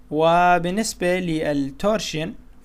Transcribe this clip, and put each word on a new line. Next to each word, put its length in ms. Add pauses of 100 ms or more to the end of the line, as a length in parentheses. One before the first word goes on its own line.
(120)
وبالنسبة 1080
للتورشن، 1120 (320)